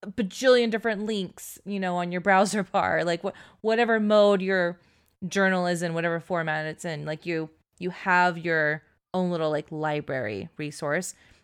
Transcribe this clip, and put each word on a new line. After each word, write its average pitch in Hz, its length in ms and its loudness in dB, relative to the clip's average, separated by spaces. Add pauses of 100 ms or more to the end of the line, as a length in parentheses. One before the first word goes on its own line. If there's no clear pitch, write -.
a - 80 -14
bajillion 240 600 4
different 214 340 -2
links, 208 600 -6
you 202 140 -6
know, 180 180 -2
on 175 140 -2
your 180 100 -4
<laughs> 180 80 0
browser 196 340 4
bar, 175 400 0
like, 170 200 -2
wha-, 196 80 -4 (300)
whatever 226 380 2
mode 208 420 6
your 185 380 0 (480)
journal 185 400 2
is 175 160 -2
in, 170 100 -4
whatever 165 260 -2
format 160 460 -4
it's 156 200 -10
in, 151 200 -6
like, 156 220 -8
you, 160 240 -4 (260)
you 180 140 -6
have 180 480 2
your 156 420 0 (320)
own 185 160 0
little, 160 220 -2
like, 151 200 -4
library 147 840 -4
resource. 151 560 -6 (300)